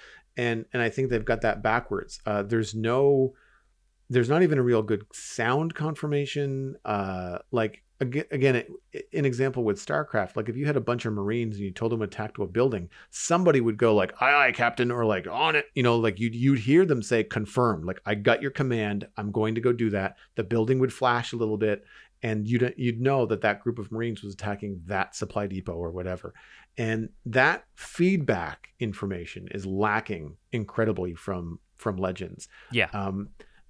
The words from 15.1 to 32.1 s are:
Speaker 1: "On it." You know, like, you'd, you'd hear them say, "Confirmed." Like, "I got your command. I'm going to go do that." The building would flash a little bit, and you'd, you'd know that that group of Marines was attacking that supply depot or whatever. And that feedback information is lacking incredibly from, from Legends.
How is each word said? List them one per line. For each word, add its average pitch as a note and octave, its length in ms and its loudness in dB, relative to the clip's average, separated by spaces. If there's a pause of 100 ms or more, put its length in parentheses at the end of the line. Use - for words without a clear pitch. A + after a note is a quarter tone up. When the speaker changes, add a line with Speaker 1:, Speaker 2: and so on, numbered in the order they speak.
Speaker 1:
"On D3+ 280 0
it." D3 200 0
You C3 80 2
know, A#2+ 140 6
like, A2 220 2
you'd, A2+ 140 0
you'd B2+ 260 4
hear C#3+ 240 6
them C#3+ 200 2
say, A2+ 200 2
"Confirmed." G#2+ 640 0
Like, F#2 180 -6
"I G#2 120 0
got G#2 260 2
your C#3+ 80 -4
command. A2 640 -2
I'm G#2 160 -6
going A2 220 0
to A2+ 80 -2
go B2 100 2
do A#2 200 0
that." G2 260 -2 (160)
The A2 100 -2
building A2+ 360 2
would B2+ 120 2
flash A#2+ 400 0
a A#2+ 60 -6
little A2 200 0
bit, G#2 280 0 (380)
and G#2+ 240 -2
you'd, A#2+ 280 2
you'd A#2+ 260 -2
know C3 260 2
that G#2 140 -2
that G#2 200 0
group A#2+ 160 -4
of G2 140 -12
Marines A2+ 320 -6
was G2+ 100 -10
attacking G2+ 540 -8
that G2 280 -4
supply G#2 300 -4
depot F#2+ 300 -6
or E2+ 160 -6
whatever. F2+ 420 -8 (420)
And A2 340 -2 (180)
that C3 380 2 (100)
feedback C3+ 920 0 (100)
information F#2+ 720 -6
is G2 120 -8
lacking F#2+ 760 -2 (140)
incredibly G#2 640 -2
from, E2+ 460 -8 (160)
from G2 220 -4
Legends. F#2 500 -6 (240)